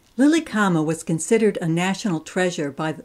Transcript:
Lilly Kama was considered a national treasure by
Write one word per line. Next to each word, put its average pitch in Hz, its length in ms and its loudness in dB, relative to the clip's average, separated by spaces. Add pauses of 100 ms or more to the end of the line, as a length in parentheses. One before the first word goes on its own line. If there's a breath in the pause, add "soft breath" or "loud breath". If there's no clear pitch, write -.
(160 soft breath)
Lilly 294 240 4
Kama 190 420 0
was 160 220 -2
considered 202 560 0
a 170 80 -2
national 175 500 0
treasure 170 540 -4
by 156 320 -4